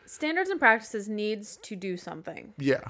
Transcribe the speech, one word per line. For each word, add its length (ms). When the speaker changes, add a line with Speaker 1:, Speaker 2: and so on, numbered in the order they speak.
Speaker 1:
Standards 440
and 100
Practices 500
needs 480
to 180
do 220
something. 600
Speaker 2:
Yeah. 320